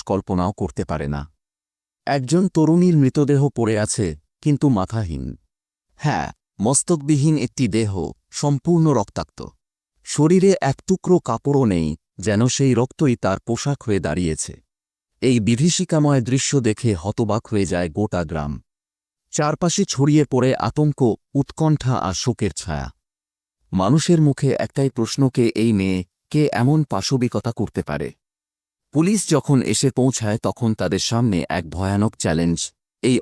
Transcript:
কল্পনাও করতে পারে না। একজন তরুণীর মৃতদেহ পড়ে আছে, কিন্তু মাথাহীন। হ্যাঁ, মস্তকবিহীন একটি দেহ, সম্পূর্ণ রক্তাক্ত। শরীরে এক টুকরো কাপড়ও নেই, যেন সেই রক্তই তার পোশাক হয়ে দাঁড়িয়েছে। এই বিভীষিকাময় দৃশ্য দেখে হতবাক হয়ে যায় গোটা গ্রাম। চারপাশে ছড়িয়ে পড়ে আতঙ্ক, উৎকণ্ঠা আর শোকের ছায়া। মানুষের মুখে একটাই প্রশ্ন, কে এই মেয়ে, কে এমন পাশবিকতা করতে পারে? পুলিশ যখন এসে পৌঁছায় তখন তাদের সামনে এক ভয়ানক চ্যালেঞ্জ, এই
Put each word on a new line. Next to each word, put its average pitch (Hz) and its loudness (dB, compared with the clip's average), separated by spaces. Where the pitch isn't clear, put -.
কল্পনাও 95 -2
করতে - -6
পারে 76 -6
না। 71 -6
একজন 139 0
তরুণীর 170 4
মৃতদেহ 139 2
পড়ে 113 -2
আছে, 107 -2
কিন্তু 147 0
মাথাহীন। 92 -2
হ্যাঁ, 107 -2
মস্তকবিহীন 147 0
একটি 127 -4
দেহ, 107 -2
সম্পূর্ণ 160 2
রক্তাক্ত। - -4
শরীরে 175 4
এক 135 0
টুকরো 180 2
কাপড়ও 135 0
নেই, 85 2
যেন 101 0
সেই 135 2
রক্তই 127 0
তার 95 -2
পোশাক 135 -4
হয়ে 98 -2
দাঁড়িয়েছে। 78 -4
এই 123 4
বিভীষিকাময় 147 2
দৃশ্য 127 -2
দেখে 113 0
হতবাক 104 -2
হয়ে 98 0
যায় 90 -2
গোটা 92 -2
গ্রাম। 76 -6
চারপাশে 156 0
ছড়িয়ে 147 2
পড়ে 131 0
আতঙ্ক, 151 -2
উৎকণ্ঠা 139 0
আর 92 -4
শোকের 107 -4
ছায়া। 71 -8
মানুষের 143 2
মুখে 143 2
একটাই 135 -2
প্রশ্ন, 117 -4
কে 123 0
এই 113 2
মেয়ে, 95 0
কে 151 2
এমন 135 2
পাশবিকতা 113 -2
করতে - -6
পারে? 73 -6
পুলিশ 180 2
যখন 143 2
এসে 107 0
পৌঁছায় 117 0
তখন 110 -2
তাদের 92 -2
সামনে 113 0
এক 87 -4
ভয়ানক 98 -2
চ্যালেঞ্জ, 85 0
এই 123 2